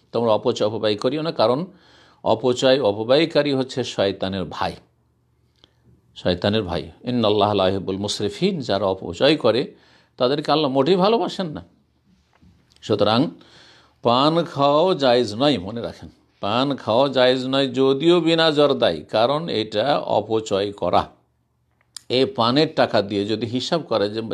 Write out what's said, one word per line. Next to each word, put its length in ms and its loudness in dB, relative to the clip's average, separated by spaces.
তোমরা 200 0
অপচয় 360 0
অপব্যয় 280 -2
করিও 260 -4
না, 100 -4
কারণ 340 2
অপচয় 580 2
অপব্যয়কারী 720 2
হচ্ছে 300 -4
শয়তানের 680 -2
ভাই, 240 -6
শয়তানের 480 -2
ভাই। 280 -8
"ইন্নাল্লাহা 500 2
লা 140 2
ইউহিব্বুল 300 -2
মুসরিফিন", 640 -4
যারা 240 -2
অপচয় 500 0
করে 400 0
তাদেরকে 340 0
আল্লাহ 200 0
মোটেই 240 2
ভালোবাসেন 520 0
না। 180 -12
সুতরাং 480 2
পান 420 2
খাওয়াও 500 2
জায়েজ 420 2
নয়, 220 2
মনে 240 -8
রাখেন, 280 -12
পান 360 -2
খাওয়া 320 2
জায়েজ 400 2
নয়, 200 0
যদিও 540 2
বিনা 300 2
জর্দায়, 520 2
কারণ 460 0
এটা 480 -2
অপচয় 720 -2
করা। 360 0
এই 160 2
পানের 500 0
টাকা 260 2
দিয়ে 240 -2
যদি 220 -4
হিসাব 340 -4
করে 280 -2
যে 120 -6